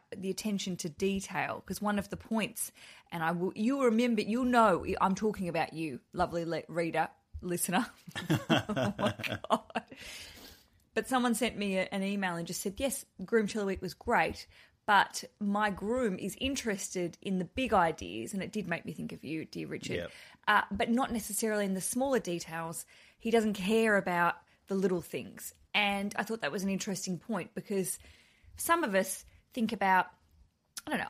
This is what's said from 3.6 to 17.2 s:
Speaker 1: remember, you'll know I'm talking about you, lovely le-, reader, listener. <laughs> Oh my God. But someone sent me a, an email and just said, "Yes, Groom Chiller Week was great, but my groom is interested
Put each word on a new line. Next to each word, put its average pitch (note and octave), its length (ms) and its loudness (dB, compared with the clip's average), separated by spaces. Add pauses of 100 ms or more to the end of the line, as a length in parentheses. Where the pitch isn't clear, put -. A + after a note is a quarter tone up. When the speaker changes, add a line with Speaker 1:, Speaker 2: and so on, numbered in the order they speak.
Speaker 1:
remember, A#3 360 4
you'll A#3 240 0
know A3+ 400 6 (160)
I'm F#3+ 140 4
talking G3 340 0
about D#3 240 0
you, D#3 260 -6 (140)
lovely E3 320 0
le-, D#3+ 220 -4
reader, E3 400 0 (340)
listener. F3 460 0 (280)
<laughs> - 140 -4 (200)
Oh C#3 500 2
my - 160 2 (340)
God. - 360 -2 (1080)
But A#3+ 140 -2
someone B3 280 2
sent A3+ 220 0
me G3 200 0
a, F#3 140 4
an G3 120 -2
email G3 320 -2
and E3+ 100 -6
just F3 160 -6
said, G3 160 -4
"Yes, - 280 -2 (200)
Groom A3 220 4
Chiller G3+ 180 -2
Week F#3+ 160 -2
was F3+ 120 -6
great, - 520 0 (400)
but - 380 4 (160)
my G#3 300 2
groom G#3 500 0
is G3+ 220 -6
interested G3+ 800 -2